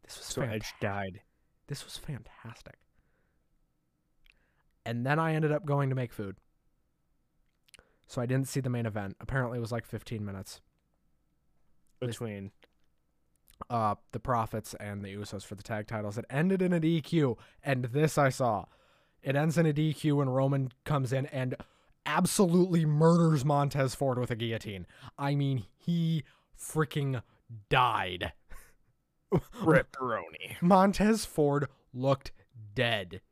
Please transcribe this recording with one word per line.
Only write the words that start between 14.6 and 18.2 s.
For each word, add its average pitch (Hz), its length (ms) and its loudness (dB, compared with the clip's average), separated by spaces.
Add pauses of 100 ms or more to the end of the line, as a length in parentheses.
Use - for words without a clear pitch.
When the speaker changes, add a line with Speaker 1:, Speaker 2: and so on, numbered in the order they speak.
Speaker 1:
and 101 280 -8
the 98 140 -10
Usos 101 260 -10
for - 120 -14
the 98 80 -16
tag 107 240 -6
titles. 107 320 -6
It - 100 -8
ended 180 320 2
in 180 140 2
a 165 60 2
D 160 200 2
Q, 139 380 2 (240)
and 127 240 0
this 143 320 2
I 139 100 6